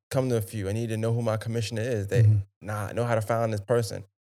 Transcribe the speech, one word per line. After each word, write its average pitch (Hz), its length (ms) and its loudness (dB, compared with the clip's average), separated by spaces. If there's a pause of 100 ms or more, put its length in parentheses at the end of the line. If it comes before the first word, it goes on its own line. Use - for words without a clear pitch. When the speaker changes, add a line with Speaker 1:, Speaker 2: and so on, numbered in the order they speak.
(120)
Speaker 1:
come 131 180 0
to 120 60 2
a 110 60 2
few. 101 260 -6
I 101 60 -2
need 113 160 -2
to 110 80 -4
know 113 160 0
who 120 80 0
my 110 160 0
commissioner 113 440 -4
is. 110 260 -2
They, 120 160 4
Speaker 2:
Mm-hmm. 107 140 8 (240)
Speaker 1:
nah, 104 300 -6
know 117 140 -2
how 120 100 2
to 113 60 2
find 113 320 0
this 104 80 -2
person. 101 420 0 (360)